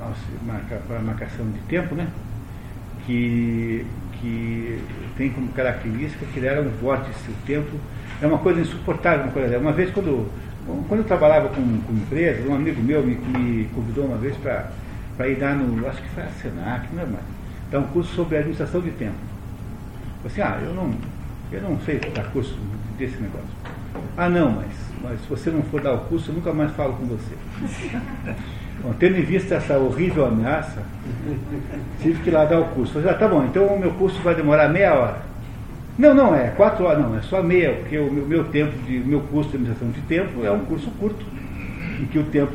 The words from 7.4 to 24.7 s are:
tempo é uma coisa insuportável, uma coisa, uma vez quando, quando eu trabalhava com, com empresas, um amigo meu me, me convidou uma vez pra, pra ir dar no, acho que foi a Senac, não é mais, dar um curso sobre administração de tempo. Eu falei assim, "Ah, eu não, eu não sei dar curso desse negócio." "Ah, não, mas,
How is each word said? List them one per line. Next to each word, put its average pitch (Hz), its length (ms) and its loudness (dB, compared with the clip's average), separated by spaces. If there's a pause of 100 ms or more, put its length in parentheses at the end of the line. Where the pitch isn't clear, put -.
tempo 147 300 -2 (460)
é 147 40 4
uma 151 120 4
coisa 170 220 4
insuportável, 160 640 2
uma 127 80 -2
coisa, 123 260 2
uma 151 140 2
vez 180 180 2
quando, 143 380 0 (600)
quando 214 120 2
eu 208 60 0
trabalhava 151 420 6
com, 135 140 -2 (180)
com 113 120 -4
empresas, 127 560 0
um 143 60 2
amigo 139 280 0
meu 143 200 4
me, 123 120 2
me 120 500 0 (100)
convidou 117 320 -2
uma 120 100 -2
vez 127 220 -2
pra, 113 320 -4 (460)
pra 127 120 0
ir 135 80 2
dar 139 180 0
no, 123 320 0
acho - 160 -6
que - 80 -10
foi 175 120 -6
a - 60 -6
Senac, 113 640 -6
não 170 100 -4
é 165 40 -4
mais, - 180 -6 (460)
dar 143 100 0
um 135 80 0
curso 170 260 -2
sobre 160 240 0
administração 165 420 -2
de 165 120 -4
tempo. 101 220 -4 (1120)
Eu - 60 -6
falei 196 180 0
assim, - 120 -2
"Ah, - 60 -4
eu 170 80 -4
não, 170 200 -2 (580)
eu - 100 -6
não 170 180 -2
sei 143 200 -2 (120)
dar 101 200 -4
curso 127 260 -2 (400)
desse 127 220 -4
negócio." 95 280 -6 (680)
"Ah, 175 120 2
não, 170 220 4
mas, 104 220 -2 (280)